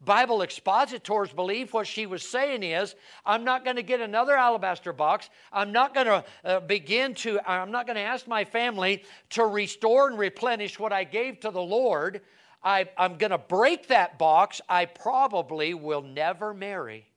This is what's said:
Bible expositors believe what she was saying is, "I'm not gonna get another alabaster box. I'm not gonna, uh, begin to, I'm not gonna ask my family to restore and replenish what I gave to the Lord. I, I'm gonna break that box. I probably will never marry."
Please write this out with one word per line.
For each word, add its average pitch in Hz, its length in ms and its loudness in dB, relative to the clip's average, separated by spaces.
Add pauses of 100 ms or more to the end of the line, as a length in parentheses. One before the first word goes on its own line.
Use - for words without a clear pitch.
Bible 220 420 2
expositors 208 880 -2
believe 196 400 -4
what 214 140 -2
she 214 200 -8
was 180 220 -10
saying 254 360 -2
is, 175 320 -4 (280)
"I'm 226 200 0
not 254 200 0
gonna 247 180 -4
get 240 180 -2
another 233 360 2
alabaster 190 560 0
box. 151 380 0 (220)
I'm 202 180 -2
not 262 240 2
gonna, 226 300 2 (200)
uh, 185 140 2
begin 202 640 -2
to, 214 240 -2
I'm 185 240 -2
not 240 160 -4
gonna 226 140 -4
ask 240 260 -6
my 220 160 -2
family 202 600 -2 (260)
to 226 160 4
restore 220 640 4
and 233 100 -4
replenish 208 600 -2
what 214 120 -2
I 190 120 0
gave 220 380 -4
to 220 100 -6
the 180 100 -4
Lord. 190 600 0 (420)
I, 190 240 2 (100)
I'm 180 200 0
gonna 190 200 0
break 233 480 2
that 180 320 2
box. 160 500 4
I 180 180 2
probably 175 880 -2
will 151 280 -4
never 165 500 -4
marry." 180 540 -10 (100)